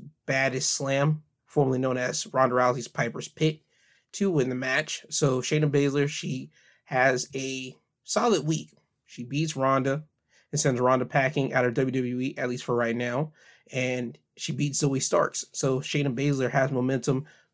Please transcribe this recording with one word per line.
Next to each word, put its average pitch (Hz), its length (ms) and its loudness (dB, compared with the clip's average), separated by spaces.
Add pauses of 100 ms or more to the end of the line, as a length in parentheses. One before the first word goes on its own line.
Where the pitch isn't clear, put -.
(260)
baddest 135 480 0
slam, 143 480 0 (240)
formerly 131 320 2
known 131 180 0
as 123 300 -4
Ronda 127 300 2
Rousey's 123 320 2
Piper's 117 400 -4
Pit, - 340 -2 (500)
to 196 180 0
win 135 200 2
the 127 40 -2
match. 131 540 -2
So 131 320 2
Shayna 151 300 0
Baszler, 143 380 2
she 143 420 -8 (340)
has 127 500 2
a 131 400 -6 (280)
solid 208 440 2
week. 156 280 -2 (320)
She - 180 -14
beats 151 320 -2
Ronda 135 480 0 (480)
and 147 80 0
sends 127 200 2
Ronda 127 260 4
packing 139 480 0
out 131 100 2
of 120 100 0
W 131 180 0
W 123 280 -2
E, 135 160 -4
at 135 120 -4
least 123 160 -6
for 123 100 -2
right 117 200 0
now. 123 380 -2 (400)
And 127 460 -4 (180)
she - 160 -6
beats 147 260 -2
Zoe 135 220 0
Starks. - 520 0
So 135 280 0
Shayna 143 340 -2
Baszler 135 360 0
has 131 200 2
momentum 131 540 0 (300)